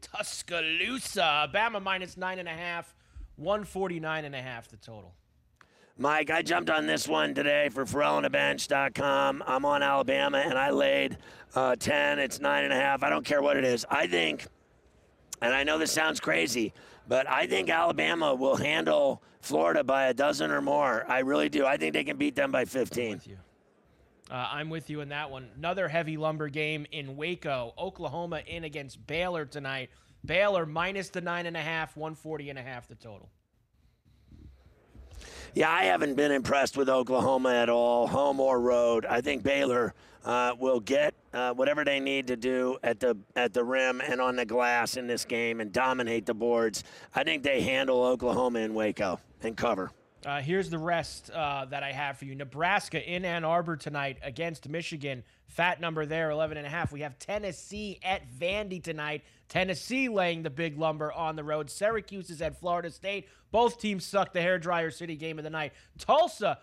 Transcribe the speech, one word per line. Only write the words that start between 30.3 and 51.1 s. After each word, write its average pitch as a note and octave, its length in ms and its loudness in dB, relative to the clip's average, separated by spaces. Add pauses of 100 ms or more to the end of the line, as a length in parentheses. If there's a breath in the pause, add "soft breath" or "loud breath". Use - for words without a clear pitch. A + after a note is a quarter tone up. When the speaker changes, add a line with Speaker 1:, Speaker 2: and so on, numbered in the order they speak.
Speaker 1:
minus F3+ 440 -4
the F#3 100 -6
nine F3 280 -4
and E3 100 -6
a D#3+ 40 -4
half, D#3+ 360 -4
one D#3 180 -8
forty D3+ 340 -10
and C#3 80 -12
a C3 40 -10
half B2 260 -12
the B2 80 -20
total. G#2 340 -18 (2250 loud breath)
Speaker 2:
Yeah, D#3 160 4
I - 140 4
haven't F3+ 320 2
been D3 160 4
impressed C#3 460 2
with C3+ 100 2
Oklahoma C3 680 4
at A#2+ 140 4
all, A#2+ 400 4
home C#3 320 2
or C3 220 4
road. A#2+ 440 4
I A#2+ 140 2
think C3 240 -2
Baylor, C3 500 2 (300 loud breath)
uh, B2 340 0
will B2+ 220 2
get, C3+ 340 2 (200)
uh, B2 200 0
whatever C#3+ 300 2
they C#3 160 2
need C3+ 280 -2
to B2 100 -2
do B2+ 460 0
at A2+ 180 0
the, A#2+ 160 2 (180)
at A#2+ 180 2
the A#3+ 120 2
rim B2+ 340 2
and B2+ 220 -2
on B2+ 160 0
the A#2+ 80 0
glass A#2+ 500 2
in B2+ 120 -6
this A#2 180 -4
game A#2 340 -2
and G#2 140 -6
dominate B2 520 0
the A#2 80 0
boards. A2+ 520 2 (280 loud breath)
I C#3 120 0
think D#3 180 -2
they C#3 180 2
handle C3 400 2
Oklahoma B2 580 2
in A2 140 -2
Waco G#2 460 0 (240)
and A2+ 140 -4
cover. G2+ 340 0 (320)
Speaker 1:
Uh, C#3+ 160 -4
here's E3+ 300 0
the E3 80 -4
rest, E3 540 -4